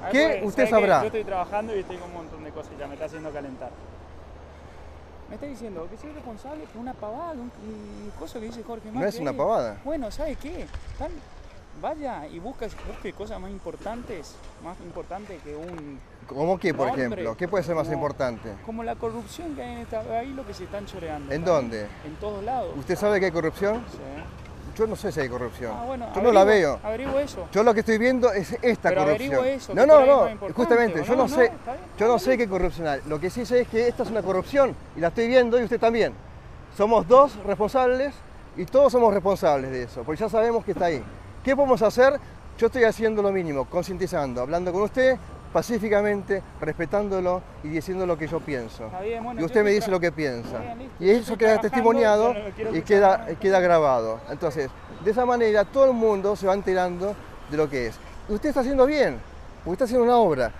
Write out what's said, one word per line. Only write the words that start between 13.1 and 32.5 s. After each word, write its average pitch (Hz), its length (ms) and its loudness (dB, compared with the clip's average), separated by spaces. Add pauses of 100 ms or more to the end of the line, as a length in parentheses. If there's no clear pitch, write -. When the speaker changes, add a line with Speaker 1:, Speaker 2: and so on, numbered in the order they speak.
Speaker 1:
cosas 190 300 -12
más 95 100 -12
importantes, 196 840 -12 (280)
más 170 160 -14
importantes 175 640 -14
que 147 120 -14
un 151 440 -14 (280)
Speaker 2:
¿Cómo 160 300 -2
qué, 170 160 -2
por 131 140 0
Speaker 1:
nombre, 262 180 -2
Speaker 2:
ejemplo? 180 320 -6
¿Qué 180 100 -4
puede 185 180 0
ser 170 100 -2
más 151 120 -2
Speaker 1:
como, 147 100 -4
Speaker 2:
importante? 123 560 -4 (120)
Speaker 1:
como 226 180 -10
la 226 120 -6
corrupción 240 600 -8
que 262 80 -10
hay 240 100 -10
en 240 60 -12
esta, 226 200 -8 (180)
ahí 262 160 -6
lo 262 120 -10
que 202 80 -12
se 190 100 -12
están 202 220 -10
choreando. 156 480 -10
Speaker 2:
¿En 156 80 -4
Speaker 1:
¿está 175 100 0
Speaker 2:
dónde? 123 280 0
Speaker 1:
bien? 104 100 -8 (160)
En 151 100 -12
todos 208 280 -8
lados. 226 340 -6
Speaker 2:
¿Usted 156 200 -4
sabe 208 220 2
que 185 60 2
hay 180 60 0
corrupción? 190 600 -2
Speaker 1:
Sí. - 60 -14 (800)
Speaker 2:
Yo 220 100 0
no 214 100 -4
sé 196 160 -6
si 156 80 -4
hay 135 100 -2
corrupción. 120 460 -6
Speaker 1:
Ah, 240 120 -8
bueno, 254 260 -6
Speaker 2:
Yo 190 80 -2
no 233 100 6
la 196 100 10
Speaker 1:
averigüe, 196 280 8
Speaker 2:
veo. 117 140 -2
Speaker 1:
averigüe 269 400 -2
eso. 185 280 -10
Speaker 2:
Yo 202 120 4
lo 233 100 6
que 208 60 2
estoy 220 180 2
viendo 247 340 2
es 190 300 -4
esta 233 280 2
Speaker 1:
Pero 190 160 2
Speaker 2:
corrupción. 269 280 0
Speaker 1:
averigüe 262 220 2
eso, 226 180 -10
Speaker 2:
No, 185 80 4
Speaker 1:
que 269 60 8
Speaker 2:
no, 311 60 10
Speaker 1:
por 294 100 12
ahí 262 60 8
es 285 60 8
Speaker 2:
no. 247 60 6
Speaker 1:
más 196 120 2
importante, 196 280 -8
Speaker 2:
Justamente, 233 380 4
Speaker 1:
¿o 147 40 -2
Speaker 2:
yo 226 120 0
Speaker 1:
no? 262 80 4
Speaker 2:
no 220 40 2
sé, 285 80 -2
Speaker 1:
No, 254 80 6
está - 300 -2
bien, 302 120 -12 (120)
Speaker 2:
yo 208 100 2
no 240 80 6
Speaker 1:
está 185 100 0
Speaker 2:
sé 254 100 0
Speaker 1:
bien. 214 40 -4
Speaker 2:
qué 220 120 0